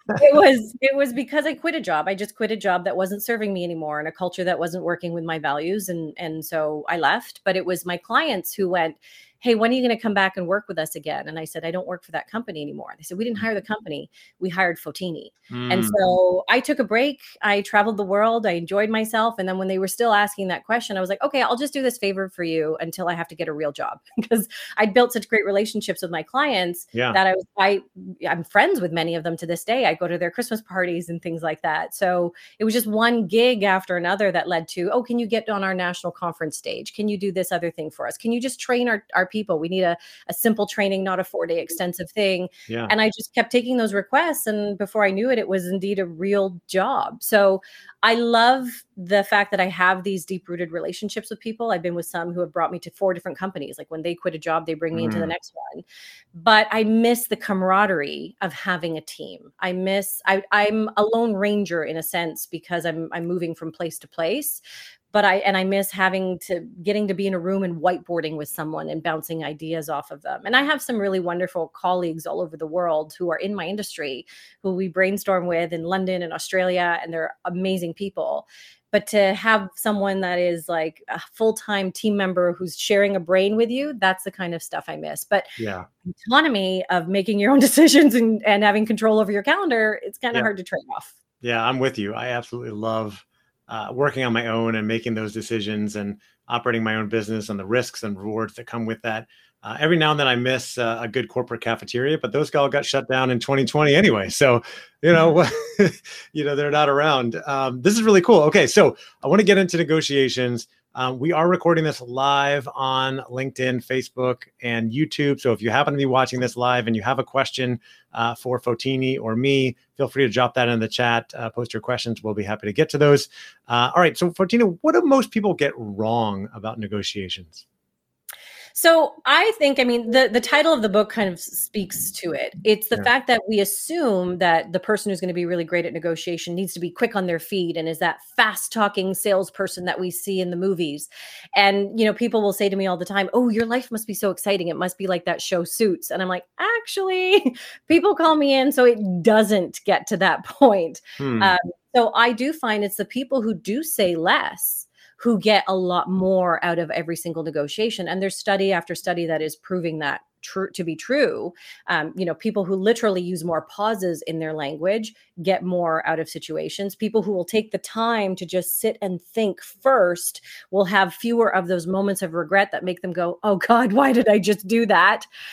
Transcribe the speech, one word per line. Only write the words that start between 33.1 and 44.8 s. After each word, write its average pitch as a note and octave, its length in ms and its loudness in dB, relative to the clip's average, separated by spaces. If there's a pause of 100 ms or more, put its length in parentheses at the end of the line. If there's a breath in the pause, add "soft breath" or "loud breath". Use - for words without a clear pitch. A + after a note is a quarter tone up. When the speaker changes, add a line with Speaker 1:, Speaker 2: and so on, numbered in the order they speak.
Speaker 2:
gig A3+ 360 2
after F#3 340 0
another F#3+ 360 0
that F3 160 -2
led E3 200 -2
to, F3+ 240 -4
"Oh, B3 100 2
can A#3+ 160 -4
you A#3 80 -2
get A3 220 -2
on G3+ 160 -2
our F#3+ 100 -2
national F3+ 380 -4
conference D#3+ 440 -6
stage? - 380 -10
Can G#3 140 -4
you G#3 100 -4
do G3 140 -4
this F3+ 180 -4
other E3+ 200 -2
thing D#3 200 -8
for - 160 -10
us? - 100 -8
Can A3+ 160 -4
you A#3+ 80 -2
just B3+ 200 -6
train B3 280 0
our, G#3+ 160 -2 (100)
our F#3 120 2
people? G3 320 -2
We D#3+ 100 -4
need F#3 140 0
a, F3 140 0 (320 loud breath)
a F3+ 60 -6
simple G#3+ 320 2
training, G3 380 -2
not F#3+ 160 -2
a F#3 40 -4
four-day E3 360 -4
extensive F3 500 -6
thing." F#3 380 0 (200 loud breath)
Speaker 1:
Yeah. A2+ 220 -4
Speaker 2:
And G#3+ 100 4
I A3 160 4
just - 180 -14
kept A#3+ 180 0
taking B3 240 0
those A3 180 0
requests. C#4 520 0
And G#3 320 -2
before G#3 260 0